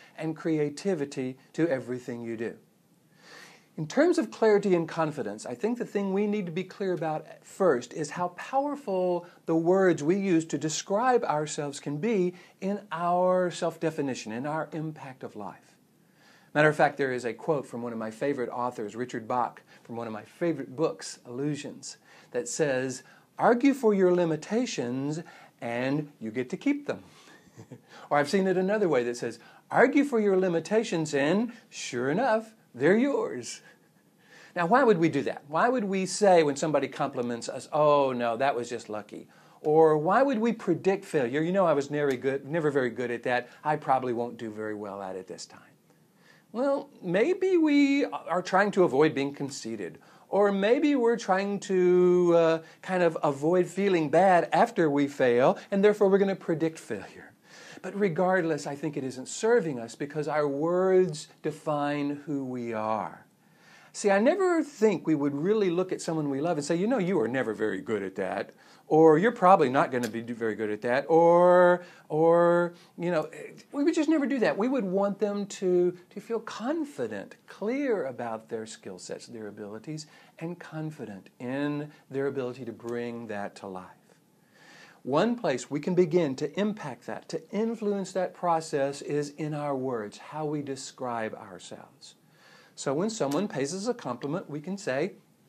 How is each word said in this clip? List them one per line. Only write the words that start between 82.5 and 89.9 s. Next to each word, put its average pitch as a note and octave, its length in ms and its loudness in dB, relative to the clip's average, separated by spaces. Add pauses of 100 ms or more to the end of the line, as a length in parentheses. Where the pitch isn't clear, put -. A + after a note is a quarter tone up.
to A2+ 60 -10
bring A#2 540 -8
that G2+ 300 -8
to - 100 -14
life. F#2 200 -12 (1160)
One F3 320 0
place D3 360 -4
we C#3+ 100 -4
can F#3 140 -2
begin E3 420 2
to D3+ 240 -6
impact G3 460 -6
that, G2+ 240 -12
to - 200 -10
influence G#3 640 -4
that F3+ 200 -4
process, D#3 720 -2
is D3 280 -4
in D3+ 240 -6
our D3 200 -4
words, B2 440 -6